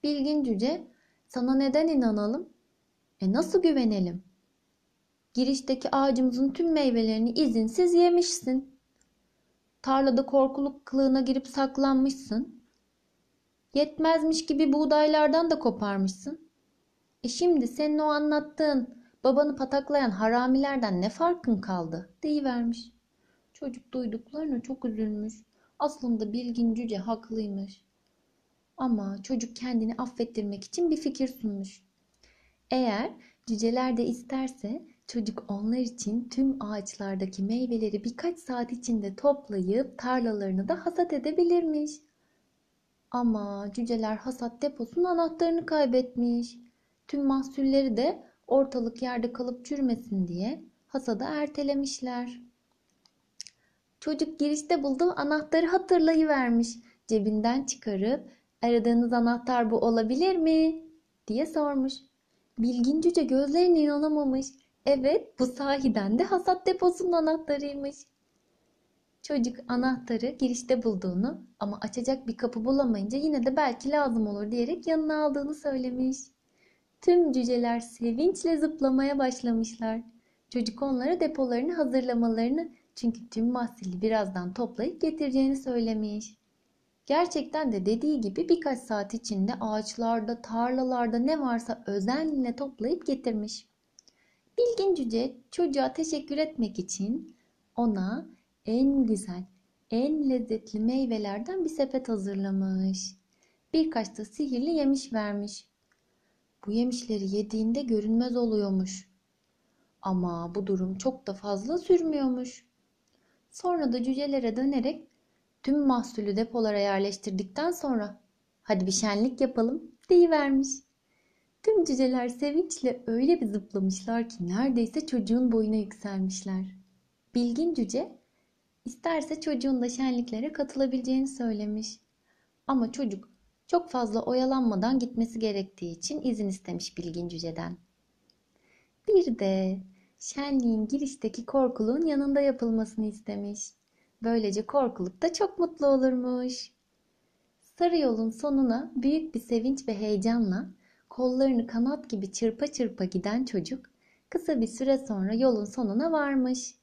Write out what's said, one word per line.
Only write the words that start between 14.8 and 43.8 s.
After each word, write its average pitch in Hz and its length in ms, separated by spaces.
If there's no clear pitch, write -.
da 320 80
koparmışsın. 202 880
E 240 60
şimdi 302 400
senin 302 300
o 302 60
anlattığın, 294 960
babanı 277 320
pataklayan 277 540
haramilerden 240 880
ne 196 80
farkın 330 520
kaldı?" 175 500
deyivermiş. 247 680
Çocuk 247 400
duyduklarına 254 680
çok 262 240
üzülmüş. 214 500
Aslında 240 540
bilgin 233 420
cüce 226 220
haklıymış. 202 880
Ama 208 460
çocuk 233 340
kendini 233 420
affettirmek 226 680
için 349 260
bir 311 60
fikir 269 320
sunmuş. 202 540
Eğer 247 400
cüceler 233 500
de 233 80
isterse 262 840
çocuk 220 420
onlar 214 300
için 233 500
tüm 269 340
ağaçlardaki 196 800
meyveleri 220 640
birkaç 330 340
saat 240 340
içinde 220 440
toplayıp 247 840
tarlalarını 214 720
da 339 180
hasat 349 260
edebilirmiş. 311 800
Ama 208 640
cüceler 226 440